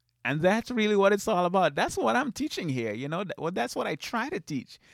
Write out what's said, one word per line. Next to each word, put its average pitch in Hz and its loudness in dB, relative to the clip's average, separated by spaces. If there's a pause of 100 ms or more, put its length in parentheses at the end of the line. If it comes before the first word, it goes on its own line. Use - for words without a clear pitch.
(240)
And 143 -2
that's 202 2
really 214 2
what 196 6
it's 202 0
all 180 2
about. 175 2
That's 247 0
what 233 2
I'm 262 0
teaching 277 -4
here, 113 -2
you 131 -6
know? 175 -4
Th-, 165 -8
well, 156 -4
that's - -4
what 240 -2
I 170 -4
try 240 -4
to 269 -4
teach. - -8 (160)